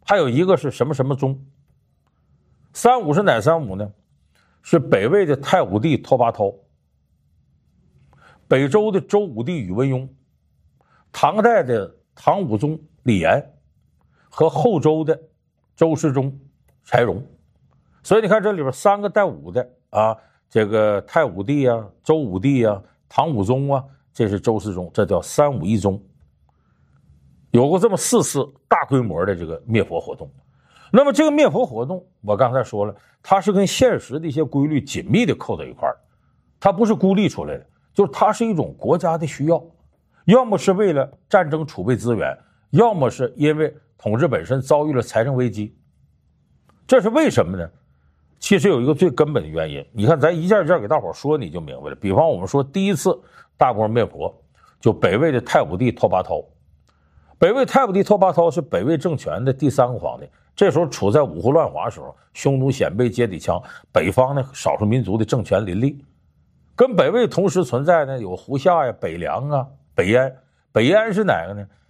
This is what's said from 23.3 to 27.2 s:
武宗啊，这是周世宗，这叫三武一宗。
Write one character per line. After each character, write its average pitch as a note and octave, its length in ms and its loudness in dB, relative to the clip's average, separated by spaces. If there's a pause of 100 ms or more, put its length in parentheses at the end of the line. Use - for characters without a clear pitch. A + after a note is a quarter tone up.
武 G2+ 80 0
宗 C3+ 320 -2
啊， C3+ 80 -2 (300)
这 A2+ 160 -2
是 G2 100 -2
周 A2 220 -2
世 G2 140 -8
宗， F2+ 180 -10
这 G#2 140 0
叫 F2 160 -2
三 D3 300 0
武 D#2 120 -6
一 G#2+ 140 0
宗。 G2 240 -2 (1500)